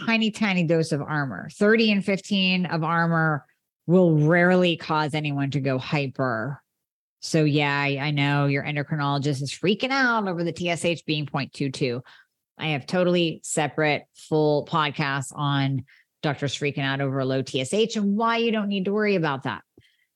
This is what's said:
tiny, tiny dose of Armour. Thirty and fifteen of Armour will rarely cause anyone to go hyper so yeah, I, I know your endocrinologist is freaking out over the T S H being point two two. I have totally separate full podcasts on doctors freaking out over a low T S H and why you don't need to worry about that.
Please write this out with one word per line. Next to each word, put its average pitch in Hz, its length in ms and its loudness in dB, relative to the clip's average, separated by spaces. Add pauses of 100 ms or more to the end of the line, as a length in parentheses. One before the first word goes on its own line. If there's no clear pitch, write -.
tiny, 220 260 2
tiny 190 320 0
dose 160 280 2
of 143 80 -2
Armour. 139 540 -4
Thirty 214 380 4
and 196 120 0
fifteen 185 640 0
of 165 160 -2
Armour 165 640 2 (400)
will 170 320 6
rarely 175 580 4
cause 151 380 -2
anyone 143 380 -2
to 143 80 -2
go 131 180 0
hyper 131 840 -4 (580)
so 156 240 0
yeah, 143 320 2
I, 139 220 0
I 147 120 -4
know 143 360 2
your 139 160 0
endocrinologist 143 800 -2
is 139 100 -6
freaking 208 380 0
out 240 380 0
over 170 160 -4
the 165 80 -2
T 175 180 -6
S 170 140 -2
H 170 200 -2
being 151 220 -2
point 131 260 -6
two 139 180 -4
two. 127 320 -4 (540)
I 156 120 -6
have 143 180 -4
totally 175 560 0
separate 151 600 0 (100)
full 151 520 0
podcasts 143 680 -2
on 139 500 0 (380)
doctors 143 340 -4
freaking 143 280 -4
out 135 160 -2
over 139 200 -2
a 131 40 -2
low 131 180 -2
T 131 180 -4
S 127 120 -4
H 220 240 0
and 202 200 0
why 226 220 0
you 233 140 0
don't 208 160 -2
need 196 180 -4
to 196 60 -2
worry 208 240 0
about 147 280 -2
that. 107 180 -6 (540)